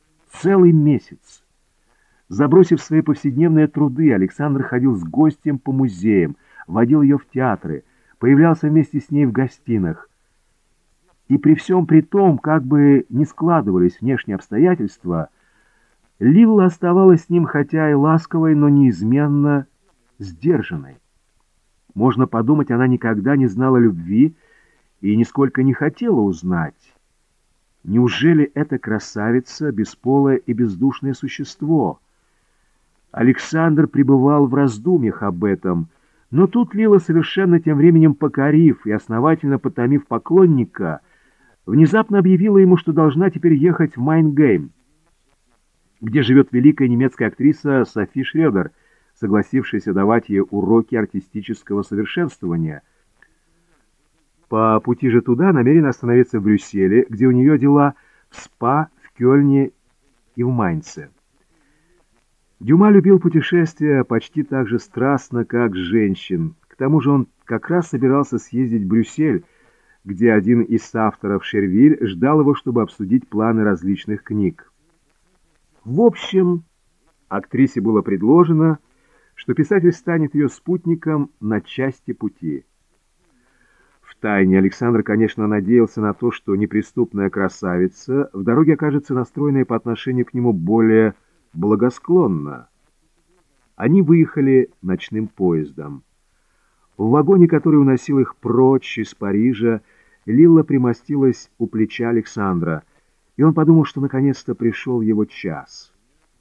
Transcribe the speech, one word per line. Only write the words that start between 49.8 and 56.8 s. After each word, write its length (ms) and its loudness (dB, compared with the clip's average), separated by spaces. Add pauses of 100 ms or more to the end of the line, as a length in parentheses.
давать 360 0
ей 120 -2
уроки 540 -2
артистического 880 -8
совершенствования. 1000 -8 (1700)
По 320 0
пути 280 -4
же 140 2
туда 300 0
намерена 380 2
остановиться 480 0
в 40 -4
Брюсселе, 640 0